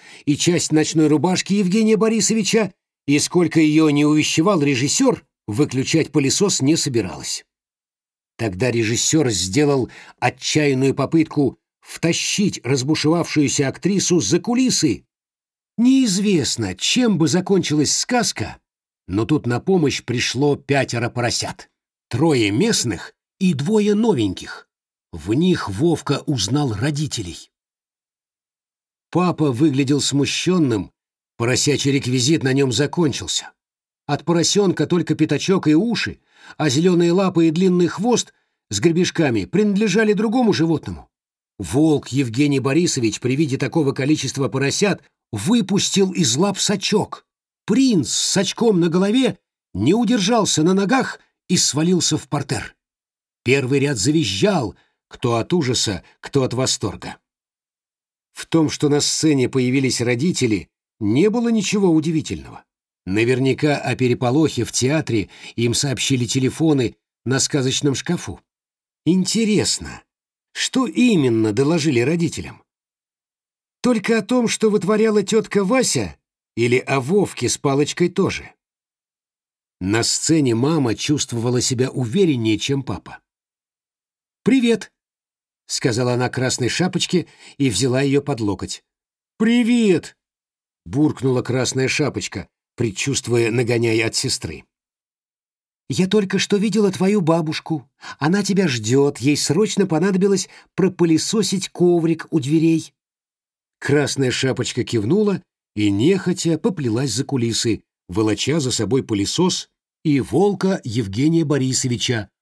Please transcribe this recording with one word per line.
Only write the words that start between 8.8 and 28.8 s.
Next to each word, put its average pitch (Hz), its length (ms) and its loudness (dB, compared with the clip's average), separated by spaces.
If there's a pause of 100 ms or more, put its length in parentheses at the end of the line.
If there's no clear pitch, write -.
сделал 110 600 0 (300)
отчаянную 135 760 0
попытку - 640 0 (220)
втащить - 840 -2
разбушевавшуюся 147 1040 0
актрису 175 520 0
за 127 200 0
кулисы. 233 640 0 (760)
Неизвестно, 196 960 2
чем 220 440 0
бы 156 100 2
закончилась 165 680 0
сказка, - 640 -4 (480)
но 98 180 -2
тут 147 220 0
на 120 140 -2
помощь 170 420 0
пришло 127 540 -2
пятеро 123 540 -2
поросят. - 600 -6 (380)
Трое 123 420 2
местных 120 640 -2 (240)
и 185 140 2
двое 202 420 2
новеньких. 156 720 -2 (460)
В 85 200 -6
них 165 380 2
Вовка 139 560 -2
узнал 127 480 -2
родителей. 120 760 -6 (1600)